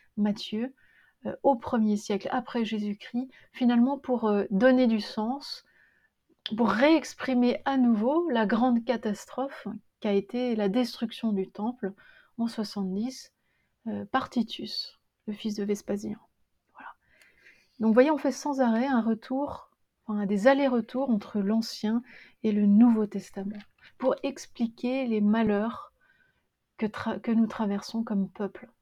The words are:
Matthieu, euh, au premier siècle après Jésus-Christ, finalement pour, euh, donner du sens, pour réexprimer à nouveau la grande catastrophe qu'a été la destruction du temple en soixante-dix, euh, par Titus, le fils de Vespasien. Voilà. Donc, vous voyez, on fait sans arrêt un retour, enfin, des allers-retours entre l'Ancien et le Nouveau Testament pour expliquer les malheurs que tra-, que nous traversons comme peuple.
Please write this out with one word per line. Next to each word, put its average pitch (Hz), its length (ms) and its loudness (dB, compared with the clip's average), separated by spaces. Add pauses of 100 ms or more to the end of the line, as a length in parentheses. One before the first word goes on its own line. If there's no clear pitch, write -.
(160)
Matthieu, 208 580 -2 (520)
euh, - 160 -6
au 269 120 6
premier 220 420 0
siècle 208 340 -4
après 240 340 -4
Jésus-Christ, 220 680 -6 (220)
finalement 247 460 2
pour, 240 260 -2
euh, 208 260 2
donner 254 360 6
du 226 140 2
sens, 233 640 -8 (920)
pour 226 140 2
réexprimer 247 960 2
à 269 100 0
nouveau 254 540 2
la 226 160 2
grande 233 380 2
catastrophe 226 840 -6 (320)
qu'a 202 140 0
été 240 420 -2
la 208 140 0
destruction 233 640 -2
du 190 180 -4
temple 208 420 -6 (460)
en 233 80 -2
soixante-dix, 208 880 -6 (520)
euh, 208 200 -8
par 262 240 -4
Titus, - 680 -8 (280)
le 214 80 -8
fils 208 220 -6
de 202 80 -6
Vespasien. 208 540 -6 (540)
Voilà. - 160 -20 (920)
Donc, 220 80 2
vous 220 60 6
voyez, 262 160 8
on 302 80 0
fait 277 140 0
sans 269 300 -2
arrêt 233 240 2
un 247 160 2
retour, 254 680 -4 (360)
enfin, 208 180 -4
des 202 220 2
allers-retours 269 640 2
entre 208 300 -2
l'Ancien 226 600 -2 (400)
et 214 100 0
le 208 120 2
Nouveau 214 420 8
Testament 202 540 -10 (380)
pour 254 240 2
expliquer 254 840 -4
les 220 140 0
malheurs 208 720 2 (840)
que 220 80 -2
tra-, 214 340 -6
que 240 100 -4
nous 226 160 4
traversons 214 560 -4
comme 196 280 -2
peuple. - 400 -10 (120)